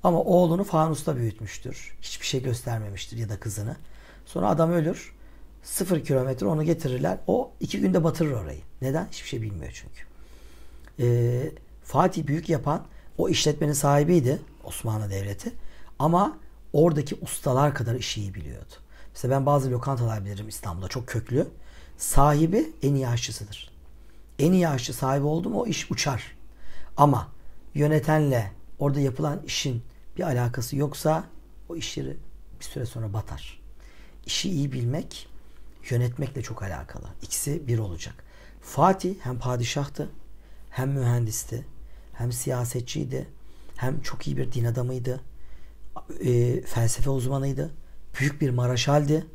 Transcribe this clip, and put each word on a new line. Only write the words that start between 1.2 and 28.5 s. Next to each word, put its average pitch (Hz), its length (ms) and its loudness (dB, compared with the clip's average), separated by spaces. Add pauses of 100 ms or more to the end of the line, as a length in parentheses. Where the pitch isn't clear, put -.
Hiçbir - 240 -8
şey 127 180 0
göstermemiştir 113 720 -4
ya 113 120 -4
da 104 100 -6
kızını. 104 360 -6 (500)
Sonra - 240 2
adam 165 220 4
ölür. 170 420 0 (500)
Sıfır 175 400 0
kilometre 131 420 0
onu 156 180 2
getirirler. 156 540 0 (100)
O 247 320 2
iki - 200 -4
günde 185 240 4
batırır 160 280 2
orayı. 87 300 -4 (200)
Neden? 143 300 0
Hiçbir - 180 -10
şey 123 120 -4
bilmiyor 101 320 -6
çünkü. - 300 -12 (960)
Ee, 120 520 4 (320)
Fatih 165 440 2
büyük 156 220 0
yapan 147 360 0 (320)
o - 120 2
işletmenin 151 440 4
sahibiydi 147 680 6 (220)
Osmanlı 107 460 -4
Devleti. 101 420 -4 (480)
Ama 175 380 4 (360)
oradaki 151 420 6
ustalar 143 600 2
kadar 117 200 0
işi - 260 -4
iyi 98 120 -6
biliyordu. 71 400 -12 (400)
Mesela 127 220 0
ben 135 100 2
bazı 135 260 4
lokantalar 120 540 0
bilirim 101 220 -6
İstanbul'da 95 400 -6
çok 123 200 -6
köklü. 120 400 0 (500)
Sahibi 160 760 6 (100)
en 143 120 4
iyi 131 120 2
aşçısıdır. 120 640 -4 (680)
En 165 120 6
iyi 180 160 6
aşçı 127 260 0
sahibi 139 320 2
oldu 165 240 0
mu 226 120 0
o 240 40 0
iş - 260 -2
uçar. - 440 -2 (640)
Ama 143 340 6 (420)
yönetenle 147 760 4 (280)